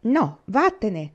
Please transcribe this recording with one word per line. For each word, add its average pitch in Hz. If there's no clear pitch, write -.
No, 226
vattene 214